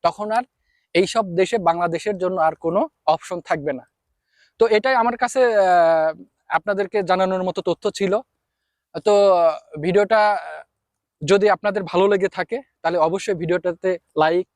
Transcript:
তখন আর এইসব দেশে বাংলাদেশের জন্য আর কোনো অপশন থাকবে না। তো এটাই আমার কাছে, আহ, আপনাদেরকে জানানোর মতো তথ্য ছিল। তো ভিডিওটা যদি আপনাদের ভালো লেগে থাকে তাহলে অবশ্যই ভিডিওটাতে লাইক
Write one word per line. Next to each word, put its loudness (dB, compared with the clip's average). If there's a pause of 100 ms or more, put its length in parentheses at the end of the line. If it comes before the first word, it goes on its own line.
তখন -4
আর -2 (520)
এইসব 0
দেশে 0
বাংলাদেশের -2
জন্য -2
আর 0
কোনো -2 (180)
অপশন -4
থাকবে -4
না। -12 (680)
তো 4
এটাই 2
আমার 0
কাছে, 0
আহ, 2 (260)
আপনাদেরকে -2
জানানোর 0
মতো -4
তথ্য -2
ছিল। -2 (840)
তো 4 (680)
ভিডিওটা 2 (880)
যদি 4
আপনাদের -2
ভালো 0
লেগে 0
থাকে -6 (200)
তাহলে -2
অবশ্যই -2
ভিডিওটাতে -4 (180)
লাইক 0